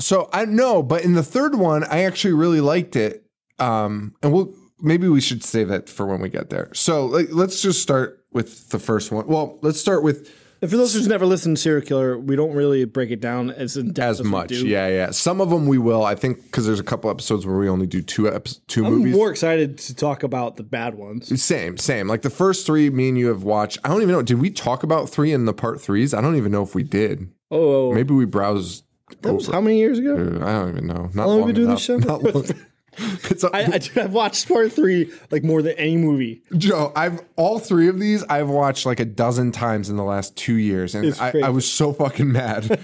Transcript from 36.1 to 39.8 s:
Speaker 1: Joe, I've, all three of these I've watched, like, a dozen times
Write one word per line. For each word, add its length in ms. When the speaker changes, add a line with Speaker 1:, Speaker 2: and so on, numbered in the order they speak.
Speaker 1:
Joe, 360
I've, 280
all 220
three 300
of 100
these 260
I've 260
watched, 340
like, 160
a 60
dozen 440
times 380